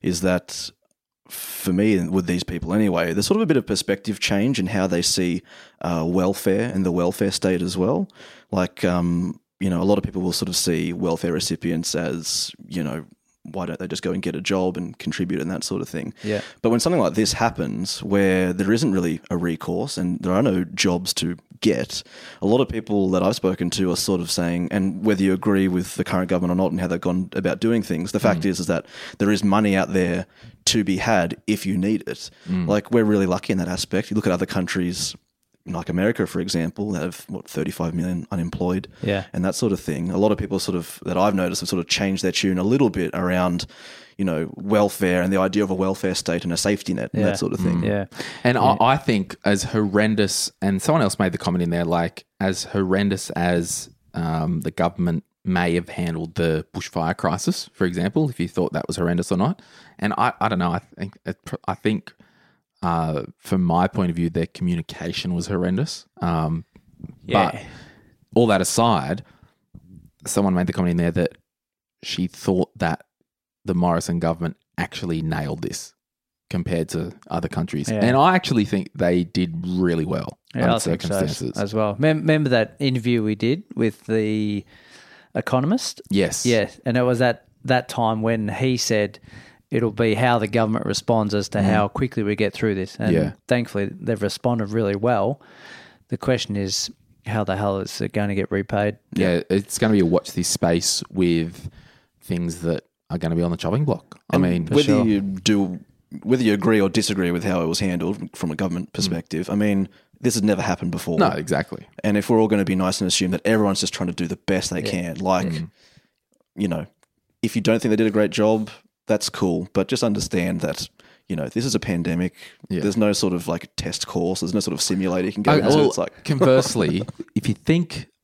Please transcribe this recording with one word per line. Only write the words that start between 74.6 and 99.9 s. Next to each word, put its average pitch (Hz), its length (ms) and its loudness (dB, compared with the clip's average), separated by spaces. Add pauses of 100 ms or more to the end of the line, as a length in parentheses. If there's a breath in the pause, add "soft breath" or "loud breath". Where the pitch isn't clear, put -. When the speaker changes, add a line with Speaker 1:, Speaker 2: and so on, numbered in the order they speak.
Speaker 3:
actually 82 440 -4
nailed 78 400 -4
this - 320 -10 (560)
compared 85 400 -2
to - 220 -4 (180)
other 82 180 -2
countries. - 400 -4
Speaker 2:
Yeah. 107 160 0
Speaker 3:
And 123 120 4
I 170 180 6
actually 127 300 2
think 98 300 -2
they 87 300 2
did 87 420 -2
really 90 380 2
well - 340 -6 (160)
Speaker 2:
Yeah, 123 100 0
Speaker 3:
under 117 120 4
Speaker 2:
I - 40 -2
think - 220 -2
so 175 60 -4
Speaker 3:
circumstances. 101 520 -2
Speaker 2:
as 101 120 -2
well. 107 260 0
Mem-, 156 200 2
remember 151 320 2
that 113 280 2
interview 123 440 2
we 107 120 0
did 123 280 0 (120)
with 117 320 0
the 107 580 0 (720 loud breath)
Economist? - 760 0
Speaker 3:
Yes. 95 340 0
Speaker 2:
Yeah, 113 240 4 (160)
and 120 120 0
it 127 60 4
was 123 200 2
at 120 220 0 (200)
that 127 240 2
time 113 340 0
when 113 260 0
he 131 280 0
said 104 420 0 (520 loud breath)
it'll 117 220 0
be 110 220 2
how 120 240 4
the 107 100 0
government 110 360 0
responds 107 500 0
as 101 160 0
to 107 80 -2
Speaker 3:
Mm. 101 60 2
Speaker 2:
how 104 240 4
quickly 123 340 -2
we 101 140 0
get 101 160 0
through 110 220 0
this. 95 240 -6
And 110 160 2
Speaker 3:
Yeah. 76 180 2 (160)
Speaker 2:
thankfully, 113 400 0 (100)
they've 107 220 -2
responded 110 500 0
really 104 260 0
well. 113 440 0 (680 loud breath)
The 120 100 -4
question 117 380 0
is, 98 340 -4 (340)
how 107 200 -2
the 95 120 0
hell 98 220 0
is - 240 -8
it 101 100 -4
gonna 101 220 -2
get 98 160 -2
repaid? 104 480 -2 (160)
Speaker 3:
Yeah, 90 340 2
it's 98 300 0
gonna 110 160 4